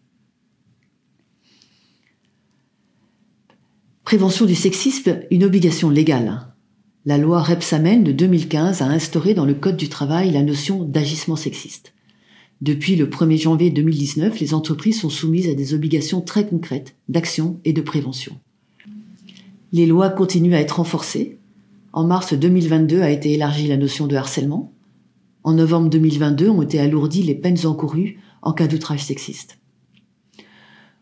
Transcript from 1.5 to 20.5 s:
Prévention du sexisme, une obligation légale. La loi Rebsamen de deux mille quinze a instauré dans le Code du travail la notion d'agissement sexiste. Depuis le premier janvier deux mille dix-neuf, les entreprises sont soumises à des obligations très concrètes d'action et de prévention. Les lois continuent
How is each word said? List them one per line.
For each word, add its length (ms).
Prévention 420
du 100
sexisme, 680
une 140
obligation 440
légale. 600
La 120
loi 240
Rebsamen 600
de 120
deux 140
mille 200
quinze 340
a 60
instauré 460
dans 100
le 120
Code 200
du 140
travail 420
la 100
notion 440
d'agissement 500
sexiste. 580
Depuis 340
le 140
premier 260
janvier 360
deux 100
mille 160
dix-neuf, 420
les 140
entreprises 480
sont 80
soumises 400
à 40
des 200
obligations 480
très 260
concrètes 480
d'action 560
et 80
de 80
prévention. 560
Les 120
lois 260
continuent 420